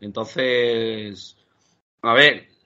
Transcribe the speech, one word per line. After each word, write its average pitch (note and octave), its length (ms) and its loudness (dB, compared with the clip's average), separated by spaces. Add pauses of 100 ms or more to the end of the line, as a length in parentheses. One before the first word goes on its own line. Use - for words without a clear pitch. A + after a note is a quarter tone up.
(360)
Entonces, A2+ 1000 -4 (680)
a A#2 120 0
ver, C3 340 4 (180)